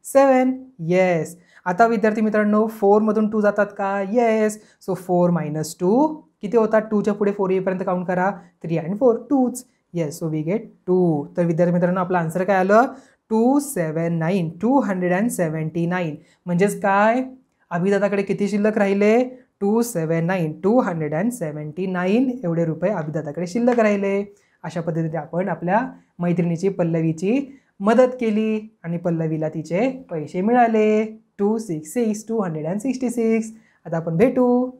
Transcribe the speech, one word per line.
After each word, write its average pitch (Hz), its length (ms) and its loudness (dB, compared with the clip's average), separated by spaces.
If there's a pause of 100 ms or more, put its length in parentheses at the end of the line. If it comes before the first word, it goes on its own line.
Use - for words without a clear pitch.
सेवन. 262 600 2 (160)
येस. 175 580 0 (280)
आता 185 220 4
विद्यार्थी 220 340 0
मित्रांनो, 214 460 2
फोरमधून 214 600 2
टू 214 120 0
जातात 208 240 2 (120)
का? 202 240 -4
येस. 214 600 0 (280)
So 190 40 -2
फोर 175 360 0
मायनस 156 500 -4
टू 233 280 4 (340)
किती 220 160 -2
होतात? 220 240 4 (100)
टूच्या 208 220 0
पुढे 208 180 0
फोर 196 180 -2
येईपर्यंत 185 360 -2
काउंट 180 220 -2
करा. 185 240 0 (320)
थ्री 165 140 -2
and 170 200 -4
फोर 233 180 4 (140)
टूच. 254 360 0 (280)
येस, 165 300 -4
so 160 60 -2
we 156 140 -2
get 190 160 -2 (280)
टू. 175 380 2 (120)
तर 175 80 2
विद्यार्थी 170 280 2
मित्रांनो, 175 260 2
आपला 180 200 0
आन्सर 170 240 -2
काय 196 140 2
आलं? 202 280 4 (440)
टू 240 300 4
सेवन 165 540 -2
नाईन, 170 360 0 (120)
टू 262 180 2
हंड्रेड 185 340 0
अँड 214 160 0
सेव्हन्टी 160 560 -2
नाईन. 170 300 -4 (300)
म्हणजेच 185 360 0
काय? 214 420 2 (460)
अभिदाताकडे 196 520 0
किती 196 260 -2
शिल्लक 208 300 0
राहिले? 208 640 2 (180)
टू 208 220 2
सेवन 165 440 -2
नाईन, 165 360 -2
टू 226 180 4
हंड्रेड 160 340 -2
अँड 196 180 -2
सेव्हन्टी 151 540 -8
नाईन 196 580 0
एवढे 170 220 0
रुपये 160 260 -2
अभिदाताकडे 156 560 -6
शिल्लक 233 320 2
राहिले. 202 560 0 (280)
अशा 165 180 -6
पद्धतीने 165 360 -4
आपण 175 320 -4
आपल्या 190 400 0 (300)
मैत्रिणीची, 175 500 0
पल्लवीची 175 880 -2 (200)
मदत 240 400 4
केली 220 640 -2
आणि 170 140 -6
पल्लवीला 160 520 -2
तिचे 180 600 -4
पैसे 165 300 -6
मिळाले. 220 800 2 (200)
टू 214 180 2
सिक्स 160 360 -8
सिक्स, 220 340 -2
टू 226 140 -2
हंड्रेड 156 240 -4
अँड 190 140 -2
सिक्स्टी 254 300 -4
सिक्स. 226 420 0 (340)
आता 165 120 -4
आपण 165 200 -2
भेटू 254 640 4